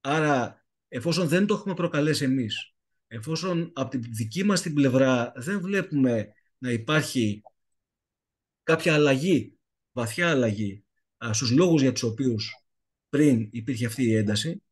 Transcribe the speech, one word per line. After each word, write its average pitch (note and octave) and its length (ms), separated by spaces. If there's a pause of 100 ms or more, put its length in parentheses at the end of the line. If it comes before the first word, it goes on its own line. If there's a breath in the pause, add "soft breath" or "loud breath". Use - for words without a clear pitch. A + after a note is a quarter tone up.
Άρα, C#3+ 640 (220)
εφόσον E3 400
δεν F3+ 180
το G#3 80
έχουμε G3+ 200
προκαλέσει D#3 500
εμείς, C3 500 (320)
εφόσον D#3+ 680
από C3 160
τη C3+ 80
δική A#2 460
μας G3 180
την D#3+ 120
πλευρά C3 640
δεν F3 240
βλέπουμε C#3 680 (300 soft breath)
να B2+ 120
υπάρχει A#2 720 (1200)
κάποια D#3+ 320
αλλαγή, D3 640 (340)
βαθιά B2+ 380
αλλαγή, G#2+ 540 (400)
α, A2+ 80
στους A2+ 180
λόγους D#3+ 320
για C3 100
τους - 100
οποίους A2+ 560 (500)
πριν C3+ 420
υπήρχε A#2+ 360
αυτή A#2 180
η A2+ 100
ένταση A2 580